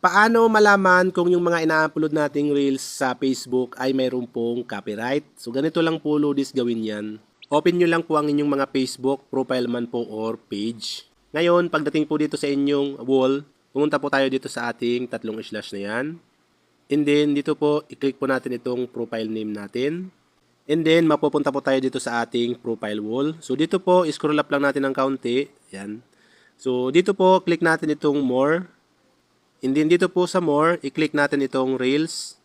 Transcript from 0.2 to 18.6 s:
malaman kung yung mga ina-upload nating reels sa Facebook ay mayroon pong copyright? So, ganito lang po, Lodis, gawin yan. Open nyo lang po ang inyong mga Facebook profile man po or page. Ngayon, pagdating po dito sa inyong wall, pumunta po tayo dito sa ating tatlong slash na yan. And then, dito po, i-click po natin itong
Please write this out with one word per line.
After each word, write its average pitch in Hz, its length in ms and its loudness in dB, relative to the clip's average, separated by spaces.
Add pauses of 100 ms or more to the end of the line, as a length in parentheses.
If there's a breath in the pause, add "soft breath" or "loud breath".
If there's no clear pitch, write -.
malaman 190 640 6
kung 175 160 2
yung 175 160 2
mga 170 160 0
ina-upload 156 480 2
nating 147 400 0
reels 139 320 0
sa 127 320 -4
Facebook 127 640 -2
ay 135 160 0
mayroon 127 320 -2
pong 120 400 -4
copyright? 113 560 -6 (160)
So, - 80 -14
ganito 143 320 -2
lang 165 160 0
po, 151 240 -2
Lodis, 139 320 0
gawin 120 320 -2
yan. 107 400 -8 (240)
Open 170 320 2
nyo 175 80 4
lang 165 160 2
po 156 160 0
ang 147 80 0
inyong 147 240 0
mga 139 160 0
Facebook 131 640 -2
profile 123 400 -2
man 120 160 -4
po 120 160 -4
or 110 320 -6
page. 107 720 -8 (240)
Ngayon, 170 400 2
pagdating 151 320 0
po 151 160 -2
dito 151 160 -2
sa 143 160 -2
inyong 143 560 0
wall, 135 400 2 (240)
pumunta 147 240 0
po 139 160 -2
tayo 135 160 2
dito 131 240 -4
sa 120 240 -6
ating 123 320 -2
tatlong 110 320 -8
slash 104 320 -10
na 101 160 -8
yan. 139 320 -8 (720)
And 147 160 2
then, 147 240 4
dito 143 240 -2
po, 147 320 -2
i-click - 320 -4
po 135 80 -4
natin 127 320 -4
itong 123 320 -6